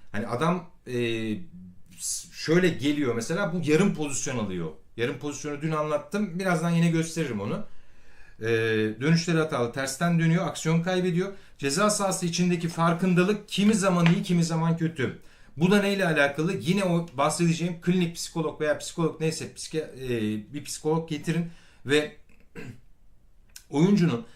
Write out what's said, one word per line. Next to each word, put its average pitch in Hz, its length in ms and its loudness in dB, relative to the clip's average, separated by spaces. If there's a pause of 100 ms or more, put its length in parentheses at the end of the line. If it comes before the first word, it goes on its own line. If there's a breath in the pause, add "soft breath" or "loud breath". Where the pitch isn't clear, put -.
(120 soft breath)
hani 107 140 -4
adam, 170 440 -2 (160)
e, 127 60 -10 (1040)
s-, - 340 -8
şöyle 180 360 2
geliyor 143 460 0
mesela, 165 380 -2
bu 156 180 -2
yarım 170 240 4
pozisyon 139 440 -4
alıyor. 90 320 -4 (260)
Yarım 123 220 -2
pozisyonu 143 440 -8
dün 160 100 -2
anlattım. 151 680 -2
Birazdan 170 320 0
yine 170 200 4
gösteririm 160 500 -2
onu. 151 260 -4 (760 soft breath)
E, 110 60 -6 (540)
dönüşleri 165 380 2
hatalı, 131 340 0
tersten 165 460 0
dönüyor, 165 280 4
aksiyon 165 360 0
kaybediyor. 180 500 0 (260 loud breath)
Ceza 143 320 2
sahası 185 360 0
içindeki 175 420 2
farkındalık 180 800 2
kimi 208 260 4
zaman 175 320 4
iyi, 180 160 6
kimi 170 220 2
zaman 165 320 0
kötü. 160 420 -2 (380 soft breath)
Bu 170 140 4
da 202 120 6
neyle 196 240 0
alakalı? 151 460 2
Yine 190 320 0
o 170 300 0
bahsedeceğim 165 680 0
klinik 180 360 2
psikolog 156 440 -6
veya 151 180 0
psikolog 156 420 -4
neyse 156 360 -4
psike-, - 340 -8 (140)
e, 107 500 -4
bir 147 100 -10
psikolog 165 440 -4
getirin 160 420 -4 (360 loud breath)
ve 151 300 0 (400)
<clears throat> - 1120 -20
oyuncunun 156 640 4